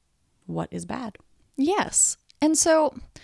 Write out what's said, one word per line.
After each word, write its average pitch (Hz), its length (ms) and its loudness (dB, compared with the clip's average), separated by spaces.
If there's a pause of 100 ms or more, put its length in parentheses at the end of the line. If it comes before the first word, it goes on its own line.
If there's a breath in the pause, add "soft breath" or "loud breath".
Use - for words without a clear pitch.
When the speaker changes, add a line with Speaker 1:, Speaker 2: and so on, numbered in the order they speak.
(460)
Speaker 1:
what 165 240 -6
is 175 140 -10
bad. 233 320 -12 (400)
Speaker 2:
Yes. - 600 0 (240)
And 320 160 4
so 320 400 2 (280 soft breath)